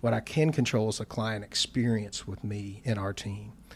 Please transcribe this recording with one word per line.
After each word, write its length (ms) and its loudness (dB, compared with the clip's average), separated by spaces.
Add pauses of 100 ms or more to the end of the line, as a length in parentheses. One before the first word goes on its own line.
What 120 4
I 80 2
can 320 4
control 380 2
is 80 -2
the 80 -6
client 360 -2
experience 840 0
with 180 -8
me 400 -6
and 140 0
our 160 -2
team. 380 -8 (220)